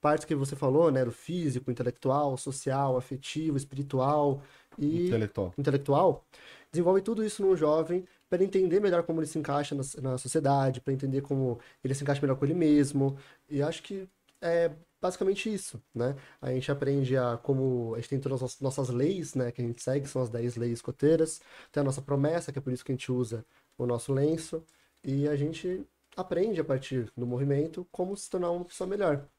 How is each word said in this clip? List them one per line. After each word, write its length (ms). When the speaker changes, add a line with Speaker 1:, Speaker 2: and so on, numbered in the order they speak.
Speaker 1:
partes 240
que 100
você 220
falou, 340
né, 140
do 80
físico, 580
intelectual, 680
social, 600
afetivo, 600
espiritual 840
e 300
Speaker 2:
Intelectual. 500
Speaker 1:
intelectual. 680
Desenvolve 300
tudo 220
isso 220
no 100
jovem 480
pra 100
ele 80
entender 340
melhor 240
como 160
ele 80
se 100
encaixa 380
na, 60
na 160
sociedade, 600
pra 120
entender 280
como 400
ele 100
se 80
encaixa 180
melhor 160
com 80
ele 100
mesmo. 600
E 140
acho 220
que 240
é 300
basicamente 520
isso, 280
né? 220
A 100
gente 220
aprende 440
a 200
como 580
a 40
gente 100
tem 100
todas 240
as 180
nossas 280
leis, 460
né, 180
que 100
a 20
gente 160
segue, 280
são 140
as 80
dez 260
leis 160
escoteiras, 680
tem 100
a 40
nossa 180
promessa, 480
que 80
é 40
por 100
isso 120
que 80
a 20
gente 180
usa 320
o 80
nosso 260
lenço, 520
e 240
a 80
gente 500
aprende 440
a 40
partir 520
do 100
movimento 680
como 240
se 120
tornar 220
uma 140
pessoa 240
melhor. 360